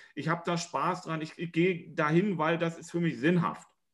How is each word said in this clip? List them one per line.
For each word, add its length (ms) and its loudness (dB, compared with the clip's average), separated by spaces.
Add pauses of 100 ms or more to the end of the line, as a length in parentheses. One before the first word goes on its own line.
(160)
ich 120 -4
habe 160 0
da 140 0
Spaß 460 -2
dran, 180 -6
ich, 160 -10
ich 140 -8
gehe 380 2
dahin, 480 2
weil 200 2
das 180 -2
ist 140 -16
für 80 -4
mich 220 0
sinnhaft. 480 2 (260)